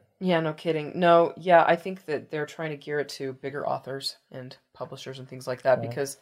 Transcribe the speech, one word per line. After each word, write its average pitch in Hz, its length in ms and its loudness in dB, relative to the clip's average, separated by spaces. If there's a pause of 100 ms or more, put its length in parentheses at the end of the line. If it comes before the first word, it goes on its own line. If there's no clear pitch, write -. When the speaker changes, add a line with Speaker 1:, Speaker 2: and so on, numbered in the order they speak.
(200)
Speaker 1:
Yeah, 185 200 2
no 160 140 -2
kidding. 160 400 -4
No, 170 420 6
yeah, 165 300 6
I 170 100 4
think 190 300 -8
that - 240 -6
they're 151 160 -6
trying 160 240 -8
to 147 80 -8
gear 147 220 -6
it 143 100 -4
to 135 240 -8
bigger 135 340 -8
authors 135 500 -6 (140)
and 127 240 -16 (200)
publishers 131 420 -12
and 127 100 -16
things 131 200 -14
like 123 160 -6
that 127 180 6
Speaker 2:
Yeah. 113 80 -4
Speaker 1:
because 139 240 -4
it - 80 -18